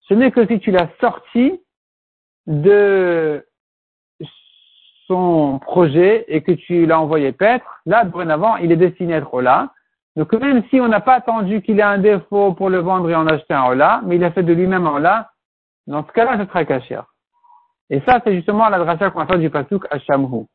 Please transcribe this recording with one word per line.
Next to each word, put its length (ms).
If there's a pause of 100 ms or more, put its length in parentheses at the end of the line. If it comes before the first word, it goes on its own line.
Ce 140
n'est 160
que 160
si 120
tu 120
l'as 180 (100)
sorti 640 (840)
de 1000 (1600)
son 520
projet 720
et 140
que 100
tu 340
l'as 120
envoyé 340
paître, 520
là, 200
dorénavant, 520
il 160
est 40
destiné 380
à 40
être 140
Ola. 380 (460)
Donc, 160
même 380
si 100
on 80
n'a 120
pas 140
attendu 480
qu'il 160
ait 40
un 160
défaut 540
pour 180
le 80
vendre 320
et 40
en 120
acheter 280
un 120
Ola, 380
mais 120
il 80
a 60
fait 120
de 100
lui-même 340
un 80
Ola, 360 (560)
dans 200
ce 60
cas-là, 260
ce 80
sera 180
Kasher. 380 (880)
Et 100
ça, 240
c'est 100
justement 360
la 80
dracha 320
qu'on 100
va 60
faire 120
du 120
pasuk 400
Hacham 340
hu. 300